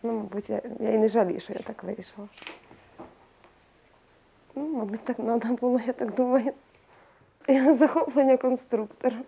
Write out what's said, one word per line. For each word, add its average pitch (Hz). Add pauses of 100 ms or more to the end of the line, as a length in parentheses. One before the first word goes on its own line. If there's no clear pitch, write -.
Ну, 233
мабуть, 208
я, 214 (200)
я 220
і 220
не 220
жалію, 202
що -
я -
так -
вирішила. 202 (2250)
Ну, 294
мабуть, 220
так 247
треба 226
було, 247
я 254
так 233
думаю. 254 (960)
Я 269
захоплення 269
конструктор. 247 (160)